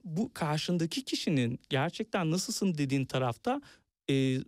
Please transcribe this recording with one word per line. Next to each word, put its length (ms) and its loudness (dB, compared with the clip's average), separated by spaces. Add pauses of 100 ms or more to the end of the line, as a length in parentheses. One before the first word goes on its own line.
bu 300 -2
karşındaki 680 0
kişinin 640 0
gerçekten 640 0
nasılsın 440 0
dediğin 300 0
tarafta, 560 -2 (500)
e, 380 2